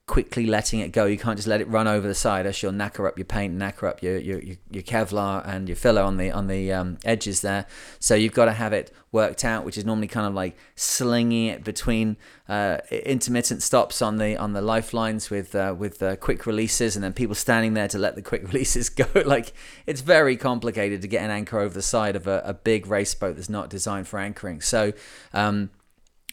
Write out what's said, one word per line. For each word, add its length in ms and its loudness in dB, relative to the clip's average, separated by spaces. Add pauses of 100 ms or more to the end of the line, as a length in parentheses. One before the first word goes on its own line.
quickly 400 2
letting 340 2
it 100 -4
go. 160 4
You 100 2
can't 220 -2
just 100 -4
let 120 2
it 80 -4
run 180 2
over 200 2
the 80 0
side, 300 2
else 180 -2
you'll 100 0
knacker 340 -2
up 100 -2
your 80 -6
paint, 320 -2
knacker 320 -4
up 140 -4
your, 160 0
your, 220 -4
your, 160 -10 (140)
your 120 -8
Kevlar 640 0
and 220 -6
your 80 -4
filler 260 6
on 140 2
the, 140 0
on 180 -2
the, 240 -2
um, 320 -2
edges 360 0
there. 260 -2 (340)
So 140 4
you've 200 4
gotta 180 6
have 200 -2
it 200 -2 (200)
worked 320 2
out, 200 0
which 140 -6
is 60 -4
normally 240 0
kind 180 -2
of 80 -2
like 220 -2 (180)
slinging 720 2
it 160 -6
between, 540 0 (320)
uh, 300 0 (120)
i-, 40 -2 (120)
intermittent 560 -2
stops 400 2
on 140 0
the, 200 0
on 180 -4
the 60 -2
lifelines 680 -2
with, 240 -4
uh, 240 0
with, 240 -6
uh, 140 0
quick 300 -2
releases, 500 0
and 80 -2
then 80 -4
people 240 -2
standing 380 2
there 140 0
to 100 -4
let 180 0
the 60 -10
quick 200 -4
<laughs> 100 -6
releases 360 2
go. 180 2 (180)
Like, 300 0 (320)
it's 140 -4
very 360 6
complicated 680 -2
to 60 -6
get 140 0
an 80 -4
anchor 300 -2
over 120 0
the 80 -6
side 360 0
of 100 -6
a, 180 0
a 80 -4
big 360 0
race 260 0
boat 220 -4
that's 120 -10
not 220 -6
designed 380 -6
for 100 -8
anchoring. 420 -8
So, 320 2 (400)
um, 380 2 (640)